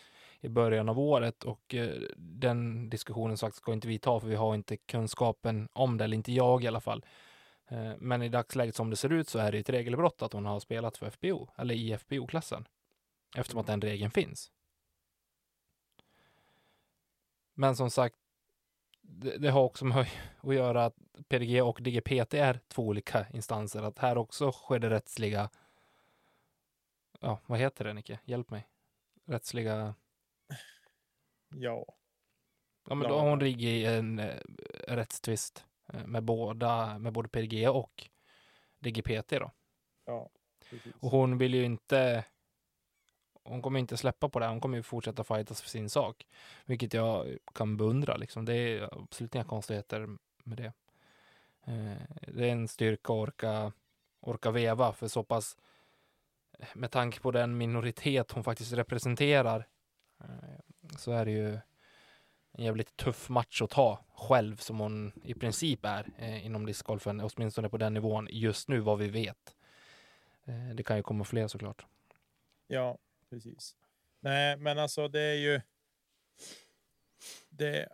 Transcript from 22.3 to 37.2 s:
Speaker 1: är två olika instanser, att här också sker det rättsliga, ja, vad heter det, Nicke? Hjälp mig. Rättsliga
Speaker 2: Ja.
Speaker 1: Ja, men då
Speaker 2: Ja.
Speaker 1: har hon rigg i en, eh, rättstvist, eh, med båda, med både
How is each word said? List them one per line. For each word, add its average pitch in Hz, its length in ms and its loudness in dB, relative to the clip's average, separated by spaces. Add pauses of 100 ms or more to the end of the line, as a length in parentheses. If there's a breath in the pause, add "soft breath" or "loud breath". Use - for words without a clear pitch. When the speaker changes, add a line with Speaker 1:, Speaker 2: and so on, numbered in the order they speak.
Speaker 1:
är 127 280 6
två - 160 -4
olika 104 500 0
instanser, 107 500 -4
att 107 160 -6
här 123 180 4
också 127 340 0
sker - 280 0
det 113 100 2
rättsliga, 107 600 0 (1700 soft breath)
ja, 110 260 -2
vad 120 140 0
heter 131 260 0
det, 107 80 -4
Nicke? 107 300 -12
Hjälp 120 260 -4
mig. 104 180 -10 (580)
Rättsliga 110 720 -4 (1500 loud breath)
Speaker 2:
Ja. 120 360 -6 (1040)
Speaker 1:
Ja, 139 60 -2
men 143 120 -2
då 127 80 2
Speaker 2:
Ja. 151 40 4
Speaker 1:
har 147 100 6
hon 147 100 4
rigg 127 240 2
i 117 220 2
en, 113 340 2
eh, 87 200 -6 (480)
rättstvist, - 800 -4 (280)
eh, 113 120 -8
med 113 180 -4
båda, 113 760 0
med 110 140 -4
både 113 160 -2